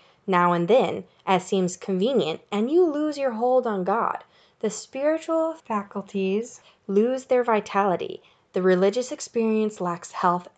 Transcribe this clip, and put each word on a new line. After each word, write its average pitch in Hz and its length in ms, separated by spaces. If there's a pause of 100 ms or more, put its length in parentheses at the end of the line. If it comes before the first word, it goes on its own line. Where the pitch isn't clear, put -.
(260)
now 175 260
and 170 160
then, 220 360 (220)
as 190 180
seems 185 320
convenient, 190 640 (120)
and 220 180
you 349 160
lose 294 320
your 269 140
hold 240 340
on 202 160
God. 196 400 (380)
The 208 100
spiritual 320 840
faculties 202 1080 (260)
lose 240 380
their 247 180
vitality. 208 800 (300)
The 185 100
religious 196 480
experience 220 680
lacks 175 320
health 175 460